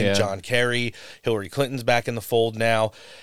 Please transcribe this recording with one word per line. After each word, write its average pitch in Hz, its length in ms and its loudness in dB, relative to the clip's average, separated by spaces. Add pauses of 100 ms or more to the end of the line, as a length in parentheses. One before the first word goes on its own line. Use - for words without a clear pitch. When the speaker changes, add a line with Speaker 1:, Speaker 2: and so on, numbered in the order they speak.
Speaker 1:
Yeah. 98 100 4
Speaker 2:
John 98 280 0
Kerry, 120 520 0 (300)
Hillary 104 260 0
Clinton's 131 320 -4
back 120 260 2
in 123 60 -4
the 117 80 -6
fold 113 340 0
now. 110 360 2 (320)